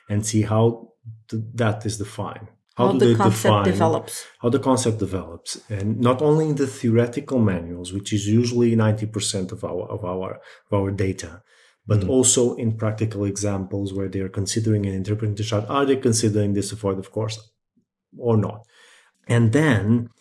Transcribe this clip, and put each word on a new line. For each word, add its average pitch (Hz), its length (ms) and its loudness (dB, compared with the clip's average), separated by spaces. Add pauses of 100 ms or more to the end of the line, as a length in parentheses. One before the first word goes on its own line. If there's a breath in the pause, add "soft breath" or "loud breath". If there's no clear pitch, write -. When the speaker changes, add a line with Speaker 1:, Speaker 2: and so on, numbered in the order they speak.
Speaker 1:
and 104 160 -2
see 107 180 0
how 110 460 0 (400)
th-, 110 140 -6 (120)
that 117 300 -2
is 101 120 -4
defined. 98 500 -10 (280)
How 120 120 2
Speaker 2:
How - 60 4
Speaker 1:
do 131 60 2
Speaker 2:
the 120 80 6
Speaker 1:
they 117 80 6
Speaker 2:
concept 110 280 2
Speaker 1:
define, 104 220 6
Speaker 2:
develops. - 600 0 (160 loud breath)
Speaker 1:
how 120 80 2
the 139 100 2
concept 120 380 2
develops, 87 720 -6
and 107 300 -2
not 123 220 2
only 151 280 4
in 147 60 0
the 143 120 0
theoretical 120 680 0
manuals, 87 540 0
which 98 220 -6
is 101 140 -2
usually 120 500 2
ninety 110 280 2
percent 95 460 -6
of - 140 -12
our, 87 180 -6 (120)
of 90 100 -8
our, 92 340 -6 (280 loud breath)
of - 120 -6
our 98 100 -2
data, 95 540 -4 (420 soft breath)
but 104 140 4
Speaker 3:
Mm-hmm. 95 100 0
Speaker 1:
also 127 460 4
in 113 220 -2
practical 107 480 -2
examples 98 680 -4
where 98 140 -4
they 95 140 -4
are 95 80 -6
considering 104 560 -2
and 95 100 -2
interpreting 104 400 -2
the 107 80 -6
chart. 107 260 -2
Are 139 160 2
they 135 120 2
considering 107 560 2
this 98 180 -2
a 107 40 -10
void 98 220 -4
of 95 140 -12
course 110 260 -6 (800)
or 117 200 2
not? - 280 -2 (600 soft breath)
And 117 240 4
then, 117 560 2 (140)